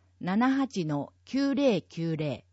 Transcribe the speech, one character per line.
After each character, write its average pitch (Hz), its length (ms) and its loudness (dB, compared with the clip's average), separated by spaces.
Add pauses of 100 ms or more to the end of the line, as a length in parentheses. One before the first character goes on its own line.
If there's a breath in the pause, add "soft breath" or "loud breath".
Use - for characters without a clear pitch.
(200)
七 208 320 2
八 269 340 -2
の 147 260 -4 (140)
九 277 300 0
零 240 260 4
九 165 340 -4
零。 147 380 -4